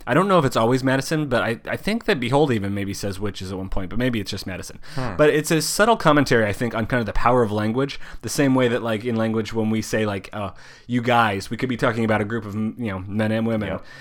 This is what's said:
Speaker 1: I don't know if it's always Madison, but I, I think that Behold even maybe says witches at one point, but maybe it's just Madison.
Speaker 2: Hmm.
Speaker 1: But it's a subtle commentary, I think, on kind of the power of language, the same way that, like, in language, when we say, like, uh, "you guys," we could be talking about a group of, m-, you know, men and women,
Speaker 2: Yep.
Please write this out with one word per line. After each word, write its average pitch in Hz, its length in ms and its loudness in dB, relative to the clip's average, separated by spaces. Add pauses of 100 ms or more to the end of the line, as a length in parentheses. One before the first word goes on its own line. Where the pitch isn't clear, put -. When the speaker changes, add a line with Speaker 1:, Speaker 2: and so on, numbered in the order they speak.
Speaker 1:
I 120 80 0
don't 185 140 4
know 190 100 6
if 143 80 4
it's 120 100 0
always 123 280 4
Madison, 135 460 0
but 117 120 2
I, 110 260 -2
I 117 100 -4
think 220 280 -4
that 190 140 2
Behold 135 320 2
even 101 240 0
maybe 98 180 -4
says 98 260 -6
witches 98 320 -6
at 95 60 -6
one 95 120 -8
point, 92 200 -2
but 104 80 -2
maybe 120 220 2
it's 95 100 -6
just - 160 -8
Madison. - 340 -10 (140)
Speaker 2:
Hmm. 123 220 -4
Speaker 1:
But 151 160 6
it's 151 180 0
a 160 140 2
subtle 220 340 2
commentary, 139 480 4
I 101 80 -2
think, 117 220 -4
on 113 100 -2
kind 127 140 -2
of 110 80 -2
the 101 60 -8
power 123 280 4
of 104 100 2
language, 110 480 -2 (220)
the 113 80 -8
same 139 240 2
way 127 140 4
that, 113 160 0
like, 110 200 -2
in 120 120 -2
language, 113 360 0
when 110 200 0
we 110 100 0
say, 110 240 0
like, 98 280 -4
uh, 101 180 -6 (340)
"you 123 160 0
guys," 113 480 2
we 117 80 -6
could 127 120 -2
be 117 80 -2
talking 117 280 0
about 107 160 2
a 104 40 0
group 110 200 -6
of, 98 80 -8
m-, 107 240 -4
you 117 140 -4
know, 95 80 -6
men 107 320 -2
and 113 160 0
women, 107 220 -2
Speaker 2:
Yep. - 160 -8 (160)